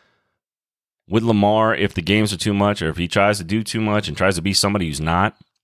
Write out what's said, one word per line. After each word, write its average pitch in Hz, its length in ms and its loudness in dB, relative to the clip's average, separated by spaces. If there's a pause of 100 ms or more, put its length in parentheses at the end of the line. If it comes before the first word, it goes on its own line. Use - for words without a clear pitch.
(1080)
with 107 140 2
Lamar 110 540 4
if 95 180 -2
the 92 80 -4
games 104 320 0
are 90 40 -8
too 104 160 -2
much 101 280 0
or 80 80 -2
if 78 80 -6
he 87 100 -2
tries 104 300 2
to 98 60 -8
do 101 180 -2
too 110 200 -6
much 104 260 -2
and 73 100 -8
tries 95 200 2
to 82 40 -6
be 95 120 -2
somebody 98 340 0
who's 71 120 -6
not. 85 380 0 (260)